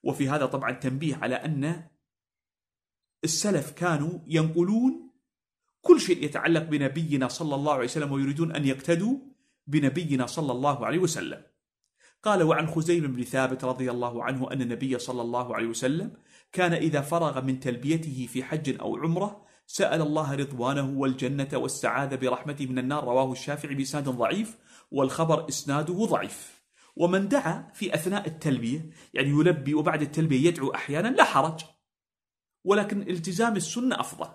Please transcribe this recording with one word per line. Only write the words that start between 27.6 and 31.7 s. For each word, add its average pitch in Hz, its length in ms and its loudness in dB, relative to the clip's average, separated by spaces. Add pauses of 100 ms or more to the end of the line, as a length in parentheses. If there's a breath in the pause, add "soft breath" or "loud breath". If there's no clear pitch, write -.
في - 200 -4
أثناء 180 340 -2
التلبية، 143 640 -2 (240 loud breath)
يعني 135 160 0
يلبي 147 440 4
وبعد 156 280 0
التلبية 147 460 2
يدعو 160 220 2
أحيانًا، 156 380 -2
لا 277 160 4
حرج، 160 380 2 (1040)